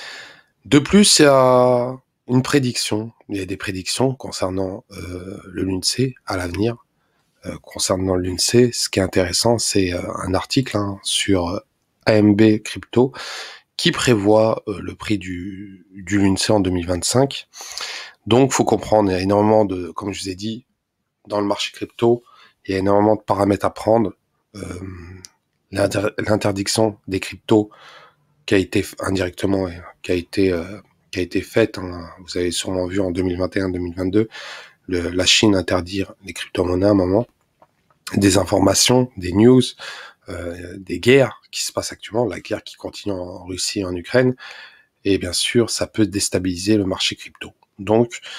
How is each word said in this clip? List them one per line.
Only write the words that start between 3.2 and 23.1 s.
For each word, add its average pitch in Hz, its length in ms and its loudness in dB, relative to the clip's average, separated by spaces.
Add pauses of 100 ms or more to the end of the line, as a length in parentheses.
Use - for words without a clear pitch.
Il 101 80 -6
y 98 60 -4
a 92 40 -6
des 92 120 -8
prédictions 120 580 -2
concernant, 95 760 -6
euh, 92 560 -12
le 90 160 -6
lunce 92 360 -2 (260)
à 98 120 -4
l'avenir. 92 400 -2 (680)
Euh, 82 160 -10
concernant 95 540 -2
le 90 140 -2
lunce, 90 260 0 (160)
ce - 160 -4
qui - 120 -4
est 95 40 2
intéressant, 92 540 0
c'est, 95 360 0
euh, 87 80 -6 (220)
un 92 100 -4
article, 117 440 -2
hein, 101 260 -6
sur, 90 460 0
euh, 98 100 -6 (460)
A 113 80 4
M 104 220 6
B 107 280 6
Crypto - 480 0 (640)
qui - 160 0
prévoit, 107 800 2
euh, 92 100 -8
le 92 160 -10
prix - 220 -4
du, 95 720 -12
du 98 280 -4
lunce 98 300 2
en 107 120 4
deux 90 100 0
mille 87 160 -2
vingt-cinq. 123 640 0 (760)
Donc, 131 260 4
faut 160 100 4
comprendre, 107 480 2
il - 20 0
y 92 40 0
a 92 40 -2
énormément 104 440 4
de, 90 260 -6
comme 95 220 -8
je - 80 -12
vous 98 80 -8
ai 92 60 -8
dit, 107 280 -10 (640)
dans 104 140 -2
le 101 40 0
marché - 280 -4
crypto, 117 500 0 (400)
il - 80 -6
y 95 40 0
a - 20 2
énormément 101 400 4